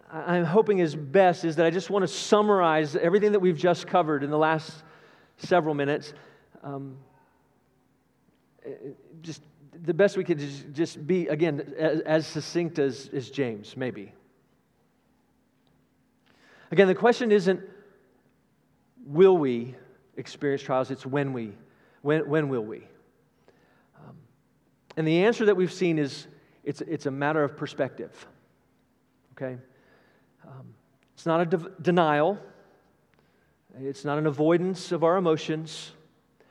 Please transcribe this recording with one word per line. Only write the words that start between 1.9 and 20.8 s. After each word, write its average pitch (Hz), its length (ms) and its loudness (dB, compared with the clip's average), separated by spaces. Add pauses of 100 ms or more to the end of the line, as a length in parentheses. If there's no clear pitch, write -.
want 196 120 0
to 175 60 0
summarize 175 880 2
everything 202 360 2
that 202 80 2
we've 180 160 2
just 175 300 0
covered 151 360 0
in 143 80 -4
the 151 80 0
last 156 340 0 (640)
several 160 380 0
minutes. 143 400 -4 (480)
Um, 139 340 -12 (1700)
eh, - 60 -12 (500)
just 160 220 -16 (420)
the 175 100 -2
best 196 220 4
we 185 80 -2
could 165 140 -2
just, 143 340 -12
just 156 340 -4
be, 175 220 0
again, 151 480 -2
as, 156 240 0
as 156 260 0
succinct 165 520 -4
as, 135 340 -2
as 135 180 -8
James, 117 460 -6
maybe. 107 360 -10 (2500)
Again, 185 180 6
the 185 60 4
question 233 380 2
isn't, 190 280 4 (1400)
will 180 320 6
we 127 380 -2 (420)
experience 139 460 -6
trials? 131 280 -2